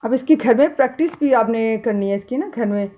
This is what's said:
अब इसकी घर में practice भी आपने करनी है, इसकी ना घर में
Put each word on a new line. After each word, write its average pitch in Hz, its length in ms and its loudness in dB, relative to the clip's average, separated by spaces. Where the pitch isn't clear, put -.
अब 226 100 -2
इसकी 269 220 4
घर 226 200 2
में 302 200 2
practice 269 440 -2
भी 285 140 2
आपने 226 440 0
करनी 208 320 -2
है, 196 80 -2
इसकी 220 200 -8
ना 370 100 -4
घर 233 180 -6
में 202 320 -4